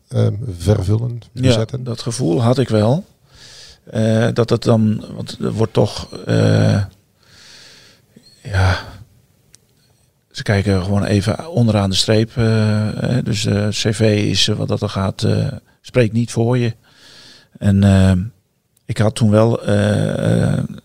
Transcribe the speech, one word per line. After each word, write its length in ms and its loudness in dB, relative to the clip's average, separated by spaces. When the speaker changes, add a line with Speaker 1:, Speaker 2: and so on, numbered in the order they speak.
Speaker 1:
ehm, 260 0
vervullen, 600 0
Speaker 2:
Ja, 80 -6
Speaker 1:
bezetten? 420 0
Speaker 2:
dat 180 -10
gevoel 400 -2
had 160 4
ik 120 0
wel. 360 2
Eh, 500 0
dat 160 0
het 140 0
dan, 420 2
want 260 -12
er 100 -4
wordt 220 -2
toch, 400 -2
eh, 580 2
ja, 360 0
ze 120 -12
kijken 400 0
gewoon 200 -2
even 460 -2
onderaan 400 2
de 60 -2
streep, 420 0
eh, 800 0
eh, 80 -2
dus, 200 -4
eh, 220 0
C 40 -2
V 40 -12
is, 180 0
eh, 80 0
wat 120 -4
dat 140 -2
er 80 -4
gaat, 340 -4
eh, 240 0
spreekt 320 0
niet 180 -2
voor 260 0
je. 160 -2
En, 240 2
ehm, 380 4
ik 120 -8
had 180 0
toen 140 2
wel, 340 2
eh, 800 0
eh, 40 0